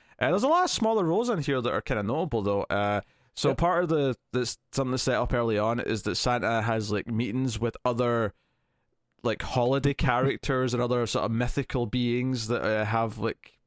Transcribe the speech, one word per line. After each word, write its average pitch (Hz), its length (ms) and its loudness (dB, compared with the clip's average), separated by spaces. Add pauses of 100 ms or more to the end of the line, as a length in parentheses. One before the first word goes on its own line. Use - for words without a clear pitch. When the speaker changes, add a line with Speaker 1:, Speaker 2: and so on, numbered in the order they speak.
(200)
Speaker 1:
Uh, 127 100 0
there's 202 120 0
a 262 60 2
lot 349 160 4
of - 60 0
smaller 220 340 2
roles 214 260 2
in 190 80 0
here 135 220 0
that 113 120 -2
are 101 80 0
kinda 110 220 -2
notable, 123 400 -2
though. 101 220 2
Uh, 101 360 0 (340)
so 143 160 0
Speaker 2:
Yep. 127 80 0
Speaker 1:
part 175 260 2
of 156 40 -2
the, 143 280 2 (160)
this, 120 260 -2 (140)
something 131 180 0
that's 127 140 -2
set 123 100 2
up 113 180 0
early 117 260 2
on 113 200 0
is 107 240 -2
that 98 140 -2
Santa 113 460 0
has, 110 280 -2
like, 104 160 -2
meetings 117 540 -2
with 110 240 -2
other, 117 500 0 (880)
like, 110 200 -2
holiday 135 520 2
Speaker 2:
<laughs> - 0 -
Speaker 1:
characters 127 800 0
and 120 80 2
other 120 240 2
sort 104 180 -2
of 113 60 0
mythical 123 560 -2
beings 120 600 0
that, 117 140 0
uh, 107 220 0
have, 113 340 -2
like, - 480 -6